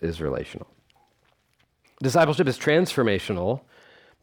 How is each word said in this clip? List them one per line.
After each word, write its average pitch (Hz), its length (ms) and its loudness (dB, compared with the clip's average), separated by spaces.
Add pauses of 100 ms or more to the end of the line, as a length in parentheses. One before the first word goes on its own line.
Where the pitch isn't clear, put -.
is 82 180 -6
relational. 65 480 -6 (1300)
Discipleship 151 460 2
is 127 100 -2
transformational 113 1040 0 (600)